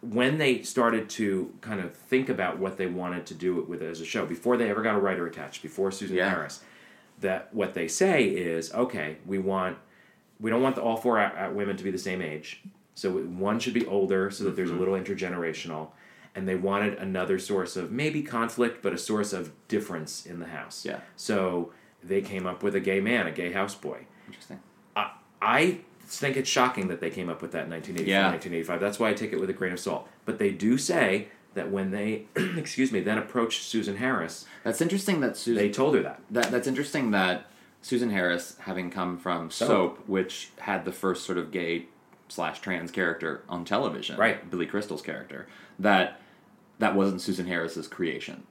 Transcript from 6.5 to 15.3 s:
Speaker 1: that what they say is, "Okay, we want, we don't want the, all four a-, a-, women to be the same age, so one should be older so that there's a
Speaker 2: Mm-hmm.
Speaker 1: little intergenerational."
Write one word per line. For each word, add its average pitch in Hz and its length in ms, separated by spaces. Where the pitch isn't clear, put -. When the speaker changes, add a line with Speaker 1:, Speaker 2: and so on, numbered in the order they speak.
Speaker 1:
that 95 320
what 98 220
they 82 140
say 180 400
is, 85 440
"Okay, 95 540
we 98 120
want, 92 380
we 110 100
don't 120 120
want 131 140
the, - 60
all 113 140
four 117 220
a-, 95 300
a-, 95 40
women 101 240
to 90 60
be 95 80
the 92 80
same 92 240
age, 76 400
so 98 240
one 92 400
should 117 160
be 113 120
older 95 440
so 101 140
that 95 100
there's 92 160
a - 20
Speaker 2:
Mm-hmm. 90 80
Speaker 1:
little 95 140
intergenerational." 87 920